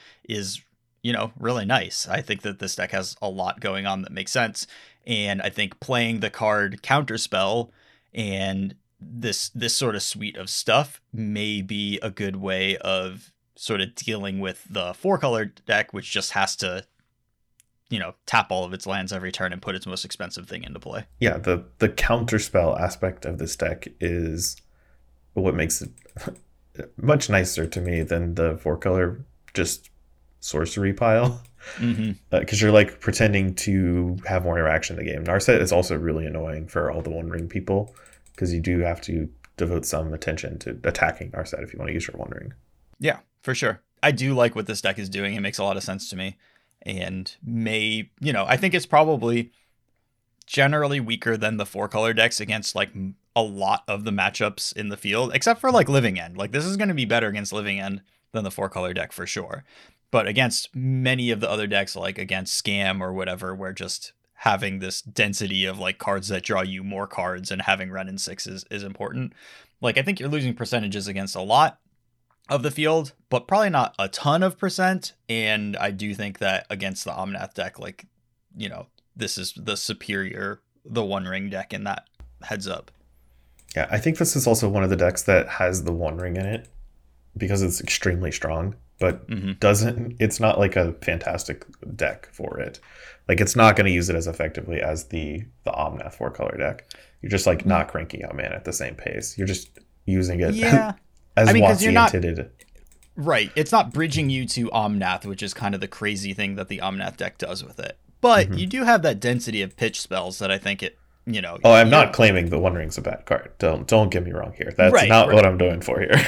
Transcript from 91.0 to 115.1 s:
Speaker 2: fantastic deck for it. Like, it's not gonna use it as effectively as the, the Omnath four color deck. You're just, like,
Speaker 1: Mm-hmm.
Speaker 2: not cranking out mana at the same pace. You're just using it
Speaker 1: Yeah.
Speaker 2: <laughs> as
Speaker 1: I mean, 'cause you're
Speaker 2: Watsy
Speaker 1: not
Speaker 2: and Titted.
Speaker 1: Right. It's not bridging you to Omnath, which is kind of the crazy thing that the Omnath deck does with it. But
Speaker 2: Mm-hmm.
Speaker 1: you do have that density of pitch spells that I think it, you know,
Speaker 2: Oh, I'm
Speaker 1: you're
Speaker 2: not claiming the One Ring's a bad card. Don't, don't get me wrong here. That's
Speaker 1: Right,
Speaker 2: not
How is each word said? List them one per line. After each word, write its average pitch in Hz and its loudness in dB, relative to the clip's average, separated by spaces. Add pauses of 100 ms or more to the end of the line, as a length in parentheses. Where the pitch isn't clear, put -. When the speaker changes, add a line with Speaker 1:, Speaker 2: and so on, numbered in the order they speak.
Speaker 2:
fantastic 82 -4 (300)
deck - -4
for - -10
it. - -8 (480)
Like, 95 4
it's 98 2
not 110 8
gonna 98 4
use 87 2
it 85 0
as 82 -2
effectively 80 -6
as 80 -4
the, 80 -8 (200)
the - -4
Omnath - -6
four - -6
color - -6
deck. - -4 (360)
You're - -6
just, 98 2
like, 85 4
Speaker 1:
Mm-hmm. 92 0
Speaker 2:
not 85 4
cranking - -10
out - -10
mana - -6
at - -12
the 82 -6
same - -6
pace. - -8
You're 95 -2
just - -8 (260)
using 90 0
it 85 2
Speaker 1:
Yeah. 220 6 (220)
Speaker 2:
<laughs> - -4
as - 8
Speaker 1:
I 196 8
mean, 220 8
'cause 98 8
you're 220 6
Speaker 2:
Watsy - 6
Speaker 1:
not 233 8
Speaker 2:
and 90 2 (140)
Titted. - -8 (640)
Speaker 1:
Right. 170 2
It's 151 0
not 208 4
bridging 151 0
you 131 0
to 117 -2
Omnath, 104 0
which 98 -8
is 101 -6
kind 101 -2
of 95 -4
the 98 -6
crazy 101 -4
thing 98 -4
that 98 -8
the 101 -6
Omnath 95 -4
deck 92 -8
does - -8
with - -18
it. - -10 (240)
But 214 8
Speaker 2:
Mm-hmm. 98 -2
Speaker 1:
you 185 -2
do 254 -2
have 226 8
that 131 2
density 120 0
of 92 -4
pitch 110 -2
spells 92 -4
that 101 -2
I 98 2
think 98 -4
it, 90 -8 (300)
you 107 -2
know, 87 -8
Speaker 2:
Oh, 117 12
I'm 113 12
Speaker 1:
you're 143 10
Speaker 2:
not 117 6
claiming 95 6
the 92 2
One 90 2
Ring's 80 -6
a - -6
bad - -6
card. - -2
Don't, - 2
don't 107 6
get 87 0
me 87 -6
wrong 85 -6
here. - -8
That's 92 10
Speaker 1:
Right, 98 8
Speaker 2:
not 110 10